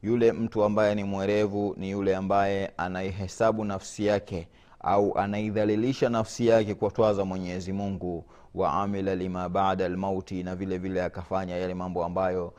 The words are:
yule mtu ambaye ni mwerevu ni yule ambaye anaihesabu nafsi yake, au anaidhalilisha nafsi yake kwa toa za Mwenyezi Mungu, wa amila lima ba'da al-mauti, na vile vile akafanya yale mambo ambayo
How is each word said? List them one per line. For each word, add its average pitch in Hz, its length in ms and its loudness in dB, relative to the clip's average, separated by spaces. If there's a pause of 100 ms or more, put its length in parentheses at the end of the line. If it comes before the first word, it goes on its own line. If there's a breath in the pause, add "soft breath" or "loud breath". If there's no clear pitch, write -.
yule 113 300 4
mtu 107 320 0
ambaye 104 300 4
ni 104 100 -2
mwerevu 101 720 0
ni 95 120 -4
yule 98 260 2
ambaye 98 600 0
anaihesabu 95 880 -2
nafsi 101 420 -4
yake, 101 420 0 (320 soft breath)
au 101 380 2
anaidhalilisha 107 920 0
nafsi 117 380 0
yake 110 280 6
kwa 101 160 -2
toa 107 240 4
za 98 100 0
Mwenyezi 92 480 -4
Mungu, 90 520 -4 (300 loud breath)
wa 87 180 2
amila 98 420 0
lima 90 340 -4
ba'da 95 380 2
al-mauti, 92 560 -4
na 90 140 -6
vile 95 220 -4
vile 92 260 -2
akafanya 90 520 -4
yale 92 180 -2
mambo 90 300 -4
ambayo 90 540 -2